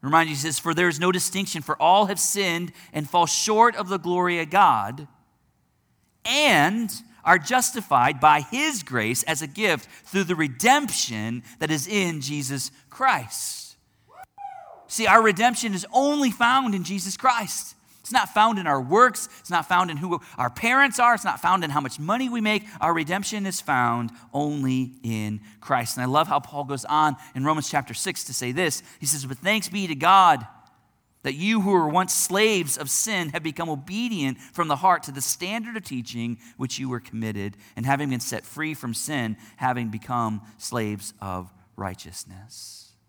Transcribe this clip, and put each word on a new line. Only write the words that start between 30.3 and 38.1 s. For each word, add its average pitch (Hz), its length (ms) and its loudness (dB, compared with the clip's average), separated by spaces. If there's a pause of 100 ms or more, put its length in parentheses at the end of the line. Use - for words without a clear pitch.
that 139 140 -6
you 208 260 2
who 190 80 2
were 170 180 4
once 180 240 0
slaves 190 640 2
of 139 140 -8
sin 180 400 -2
have 160 120 -6
become 160 280 -6
obedient 160 680 -4 (140)
from 170 160 -2
the 143 80 0
heart 175 280 2
to 143 80 -12
the 135 100 -8
standard 220 560 -6
of 208 60 -12
teaching 117 540 -6 (200)
which 131 200 -6
you 135 120 -6
were 123 100 -6
committed, 104 560 -6 (200)
and 117 100 -4
having 139 240 0